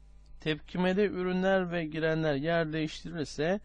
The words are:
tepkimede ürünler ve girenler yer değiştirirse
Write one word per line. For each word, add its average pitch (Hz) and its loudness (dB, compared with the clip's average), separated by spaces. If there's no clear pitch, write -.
tepkimede 185 0
ürünler 185 2
ve 170 -2
girenler 156 0
yer 160 0
değiştirirse 160 -2